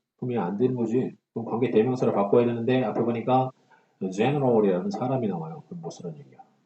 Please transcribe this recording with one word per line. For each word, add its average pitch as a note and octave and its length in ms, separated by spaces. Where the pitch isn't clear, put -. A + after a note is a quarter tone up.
그럼 B2+ 160
얘 A#2 60
안 G2 180
되는 B2+ 180
거지. A#2 400
그럼 A#2 100
관계 A2+ 260
대명사를 B2 440
바꿔야 A#2 320
되는데 A#2 360
앞에 G#2+ 200
보니까 B2 500
general이라는 G#2+ 800
사람이 B2 380
나와요. D#2+ 400
그럼 F2 140
못 E2 80
쓰는 - 280
얘기야. C3+ 200